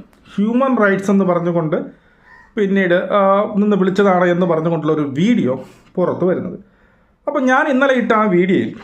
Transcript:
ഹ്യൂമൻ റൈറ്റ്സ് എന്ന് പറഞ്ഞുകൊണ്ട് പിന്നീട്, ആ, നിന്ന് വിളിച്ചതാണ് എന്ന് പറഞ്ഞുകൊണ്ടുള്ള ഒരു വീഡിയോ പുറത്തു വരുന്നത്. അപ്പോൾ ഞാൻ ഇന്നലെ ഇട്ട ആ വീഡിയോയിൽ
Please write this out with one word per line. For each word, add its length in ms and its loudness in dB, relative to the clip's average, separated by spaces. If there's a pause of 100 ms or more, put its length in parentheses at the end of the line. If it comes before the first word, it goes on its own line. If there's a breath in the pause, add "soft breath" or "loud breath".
(280)
ഹ്യൂമൻ 500 0
റൈറ്റ്സ് 340 0
എന്ന് 140 2
പറഞ്ഞുകൊണ്ട് 520 -2 (760 loud breath)
പിന്നീട്, 420 0 (160)
ആ, 80 2 (360)
നിന്ന് 200 2
വിളിച്ചതാണ് 480 2
എന്ന് 200 2
പറഞ്ഞുകൊണ്ടുള്ള 480 0
ഒരു 200 -2
വീഡിയോ 420 0 (380 loud breath)
പുറത്തു 320 -2
വരുന്നത്. 320 -4 (720 soft breath)
അപ്പോൾ 140 -2
ഞാൻ 260 2
ഇന്നലെ 260 2
ഇട്ട 200 0
ആ 120 2
വീഡിയോയിൽ 480 0 (100)